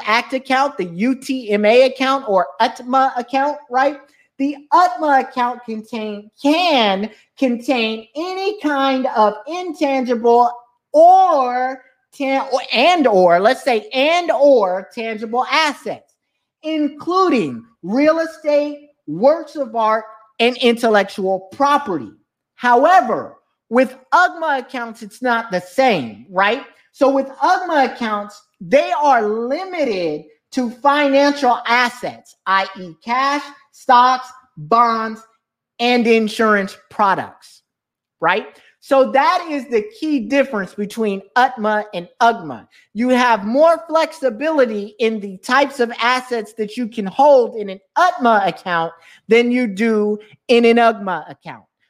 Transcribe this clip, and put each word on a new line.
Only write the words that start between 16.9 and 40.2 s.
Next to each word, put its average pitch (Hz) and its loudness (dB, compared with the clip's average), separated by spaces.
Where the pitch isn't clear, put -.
real 294 2
estate, 294 -4
works 277 0
of 247 -8
art, 220 0
and 240 2
intellectual 208 0
property. 277 -2
However, 240 2
with 247 0
ugma 320 0
accounts, 240 -12
it's 208 -18
not 233 -2
the 180 -4
same, 151 -2
right? 208 0
So 269 2
with 269 0
ugma 330 0
accounts, 208 -8
they 277 0
are 294 2
limited 233 -4
to 247 -4
financial 285 2
assets, 226 -4
I 190 0
E 175 -16
cash, 269 -2
stocks, 254 2
bonds, 220 0
and 240 0
insurance 214 0
products, 175 -4
right? 185 -2
So 269 2
that 339 0
is 277 -8
the 220 -2
key 302 -2